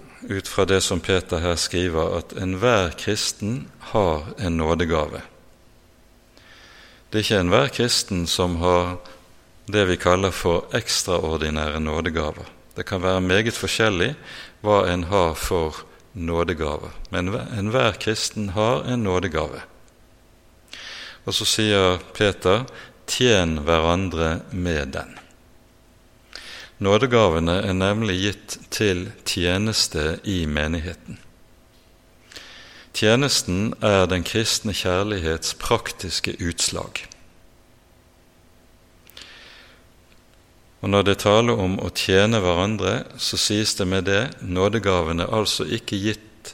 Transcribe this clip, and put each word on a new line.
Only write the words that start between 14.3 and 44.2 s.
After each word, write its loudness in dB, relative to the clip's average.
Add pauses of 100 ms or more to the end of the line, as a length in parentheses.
hva 6
en -2
har 2
for -2 (340)
nådegaver, -2 (180)
men -2
enhver, -6
enhver 0
kristen -4
har 2
en -2
nådegave. -2 (1600)
Og -2
så -2
sier 4 (180)
Peter, 2 (440)
"Tjen 2
hverandre 2 (100)
med -4
den." -10 (1700)
Nådegavene 4
er 0
nemlig 0
gitt -6 (140)
til 0 (180)
tjeneste 0
i -2
menigheten. -4 (1800)
Tjenesten 2
er 6
den 0
kristne -2
kjærlighets -2
praktiske -4
utslag. -4 (3750)
Og -2
når 4
det 4
taler 4
om -2
å -4
tjene 4
hverandre, 0 (160)
så -4
sies 0
det -2
med 0
det 2 (220)